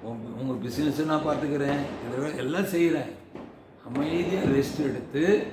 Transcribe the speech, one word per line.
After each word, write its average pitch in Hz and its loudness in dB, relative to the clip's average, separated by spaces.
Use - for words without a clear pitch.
உங்க, 113 -8
உங்க 131 -2
பிசினஸ் 131 0
நான் 156 2
பார்த்துக்கிறேன், 143 0
இதெல்லாம் 135 -4
எல்லாம் 156 0
செய்றேன். 170 2
அமைதியா 160 0
ரெஸ்ட் 135 2
எடுத்து 147 2